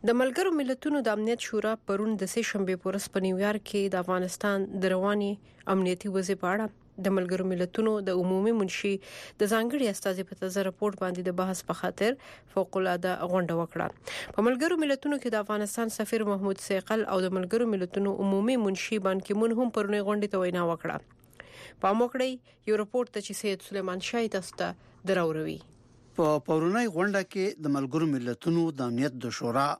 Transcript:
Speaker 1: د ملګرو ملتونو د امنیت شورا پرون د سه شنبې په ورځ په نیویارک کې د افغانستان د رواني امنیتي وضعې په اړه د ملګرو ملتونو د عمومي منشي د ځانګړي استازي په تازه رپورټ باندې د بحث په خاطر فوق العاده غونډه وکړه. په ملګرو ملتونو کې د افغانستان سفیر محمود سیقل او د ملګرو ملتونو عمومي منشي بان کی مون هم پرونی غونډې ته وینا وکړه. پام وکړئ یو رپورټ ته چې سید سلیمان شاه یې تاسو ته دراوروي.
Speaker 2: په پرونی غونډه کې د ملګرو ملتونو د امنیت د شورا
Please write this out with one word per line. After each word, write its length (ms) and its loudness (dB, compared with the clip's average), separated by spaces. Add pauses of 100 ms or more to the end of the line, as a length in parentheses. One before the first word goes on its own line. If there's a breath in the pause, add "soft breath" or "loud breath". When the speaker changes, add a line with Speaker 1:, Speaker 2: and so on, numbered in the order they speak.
Speaker 1:
د 120 4
ملګرو 380 2
ملتونو 480 0
د 100 2
امنیت 320 -2
شورا 240 0 (180)
پرون 320 0
د 100 -4
سه 160 0
شنبې 340 -2
په 80 -2
ورځ 140 -4 (120)
په 100 0
نیویارک 420 0
کې 260 0
د 120 0
افغانستان 600 0 (180)
د 100 4
رواني 360 2 (440 loud breath)
امنیتي 420 0
وضعې 260 0
په 120 0
اړه 120 0 (380)
د 120 4
ملګرو 360 0
ملتونو 420 0 (140)
د 140 2
عمومي 360 2
منشي 400 0
د 440 -8 (100)
ځانګړي 420 2
استازي 380 -4
په 100 -14
تازه 240 -2
رپورټ 280 -2 (100)
باندې 260 -2
د 100 -2
بحث 300 -2
په 100 -4
خاطر 380 0 (380 loud breath)
فوق 260 0
العاده 320 0 (160)
غونډه 320 2
وکړه. 240 -4 (480 loud breath)
په 160 4
ملګرو 340 2
ملتونو 380 0
کې 140 -2
د 100 0
افغانستان 500 -2
سفیر 380 0
محمود 340 -2
سیقل 460 0
او 100 2
د 140 -2
ملګرو 360 0
ملتونو 400 -2 (120)
عمومي 400 2
منشي 420 -2
بان 200 0
کی 120 0
مون 180 2
هم 200 0
پرونی 280 0
غونډې 280 0
ته 100 2
وینا 280 0
وکړه. 480 -6 (640 loud breath)
پام 200 6
وکړئ 300 0 (380 soft breath)
یو 100 4
رپورټ 340 -2
ته 120 -4
چې 120 -8
سید 300 -4
سلیمان 400 -4
شاه 160 0
یې 100 -2
تاسو 260 -4
ته 80 0 (420 soft breath)
دراوروي. 440 0 (640)
Speaker 2:
په 300 4
پرونی 380 4 (100)
غونډه 260 2 (100)
کې 320 -2
د 120 2
ملګرو 360 2
ملتونو 540 2 (140)
د 100 0
امنیت 340 0
د 140 -4
شورا 260 2 (160)